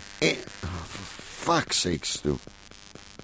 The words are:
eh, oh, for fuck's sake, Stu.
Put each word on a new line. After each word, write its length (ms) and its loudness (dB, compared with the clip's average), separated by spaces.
eh, 120 6
oh, 20 -4
for 840 -4
fuck's 240 4
sake, 280 4
Stu. 360 2